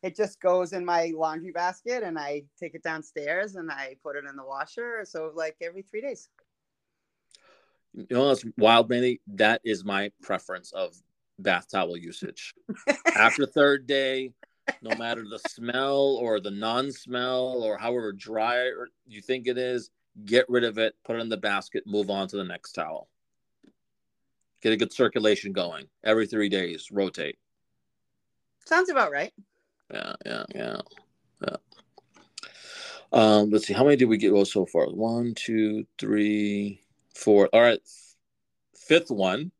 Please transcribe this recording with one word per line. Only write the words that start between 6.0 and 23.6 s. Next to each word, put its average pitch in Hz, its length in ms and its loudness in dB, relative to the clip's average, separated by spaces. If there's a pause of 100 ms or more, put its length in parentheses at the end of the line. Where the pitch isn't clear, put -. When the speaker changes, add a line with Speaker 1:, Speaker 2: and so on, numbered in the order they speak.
Speaker 1:
days. 269 280 -12 (1600)
Speaker 2:
You 101 160 -16
know 127 180 2
what's 131 180 2 (120)
wild, 113 320 6
Mandy? 123 380 0
That 107 360 2
is 101 220 -4
my 101 260 -2 (100)
preference 92 500 -8
of 95 240 -6 (440)
bath 92 300 -2
towel 87 280 -4
usage. - 560 -14 (320)
Speaker 1:
<laughs> 285 300 0
Speaker 2:
After 113 300 4
third 139 400 4
day, 131 460 -2 (500)
no 113 140 -4
matter 117 340 -6
the 107 100 -12 (100)
smell 135 720 0
or 113 180 2
the 98 120 -6
non-smell 127 1120 -4
or 107 140 -2
however 113 360 -4
dry 110 440 -2 (100)
or 120 200 -8 (200)
you 107 140 -20
think 127 260 -4
it 123 100 -2
is, 123 320 -4 (360)
get 117 240 4
rid 123 140 4
of 113 140 -2
it, 110 260 0
put 117 120 -6
it 117 40 -6
in 113 100 -6
the 110 80 -2
basket, 98 480 -4
move 104 240 -2
on 98 200 -2
to 101 80 -8
the 95 60 -4
next 90 300 -12
towel. 80 360 -8 (1500)